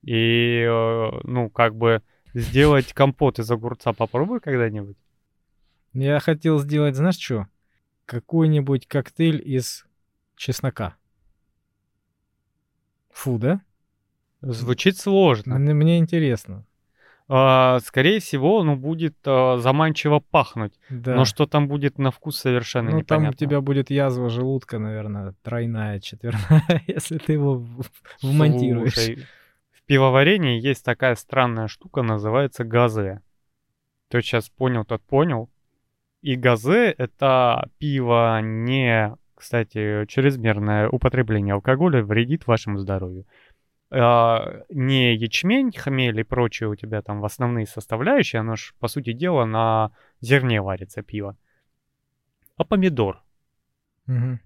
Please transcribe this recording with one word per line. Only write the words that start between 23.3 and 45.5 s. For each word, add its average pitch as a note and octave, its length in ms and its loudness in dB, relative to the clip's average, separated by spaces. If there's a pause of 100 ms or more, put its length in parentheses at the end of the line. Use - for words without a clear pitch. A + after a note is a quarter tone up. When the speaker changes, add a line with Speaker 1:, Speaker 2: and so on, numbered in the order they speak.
Speaker 2:
тебя C#3+ 220 0
будет C#3 300 -2
язва B2+ 400 -2
желудка, B2+ 480 -4
наверное, G#2 640 -8
тройная, A2+ 580 -4
четверная, A2 420 -6
<laughs> D#3 440 4
если D#3+ 320 -6
ты D#3 160 -2
его C#3 240 0
в-, A#2+ 320 -12 (320)
вмонтируешь. B2 720 2
Speaker 1:
Слушай, A#2+ 320 -2 (460)
в - 120 -20
пивоварении C3+ 760 4
есть C3 240 -4
такая B2 320 0
странная A#2+ 520 -2
штука, - 340 -8
называется A2+ 640 -2
газе. A2 560 0 (880)
Кто A#2+ 140 0
щас - 280 -4
понял, B2 360 -2
тот A2+ 160 -6
понял. C3+ 480 0 (720)
И C3+ 140 -2
газе — B2+ 600 2
это B2+ 720 2 (100)
пиво A#2+ 640 2
не... A2+ 720 0 (200)
Кстати, G#2+ 720 -4
чрезмерное A2 840 0
употребление A2 680 0
алкоголя C3+ 500 2
вредит A#2+ 420 -2
вашему A2 320 -2
здоровью. F#2+ 480 -6 (640)
А, A#2 800 2
не C3 460 2
ячмень, G3 560 0